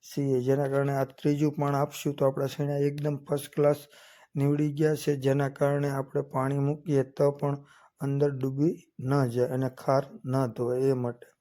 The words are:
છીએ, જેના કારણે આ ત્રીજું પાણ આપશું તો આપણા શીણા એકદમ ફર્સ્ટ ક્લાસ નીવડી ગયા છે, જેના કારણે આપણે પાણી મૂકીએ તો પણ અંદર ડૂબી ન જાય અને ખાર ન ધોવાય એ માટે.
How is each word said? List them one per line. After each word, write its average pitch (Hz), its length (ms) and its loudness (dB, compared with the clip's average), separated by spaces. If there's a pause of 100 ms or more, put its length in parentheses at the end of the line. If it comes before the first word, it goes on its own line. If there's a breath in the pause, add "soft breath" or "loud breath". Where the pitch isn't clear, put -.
છીએ, 135 360 0
જેના 135 260 0
કારણે 139 260 0
આ 135 120 0
ત્રીજું 147 460 0
પાણ 143 240 0
આપશું 143 400 -2
તો 143 100 2
આપણા 139 220 0
શીણા 143 300 -4
એકદમ 143 400 -2
ફર્સ્ટ 143 360 -4
ક્લાસ 147 240 4 (580 loud breath)
નીવડી 147 360 2
ગયા 151 240 2
છે, 147 200 -2
જેના 135 340 0
કારણે 143 400 0
આપણે 139 320 -4
પાણી 139 380 -2
મૂકીએ 143 440 0
તો 143 280 2
પણ 143 260 -4 (440 loud breath)
અંદર 139 300 0
ડૂબી 135 440 -2 (240)
ન 131 120 -4 (180)
જાય 123 180 2
અને 131 300 -2
ખાર 139 260 2 (220)
ન 131 220 0
ધોવાય 123 320 -2
એ 135 140 4
માટે. 123 340 -4 (140)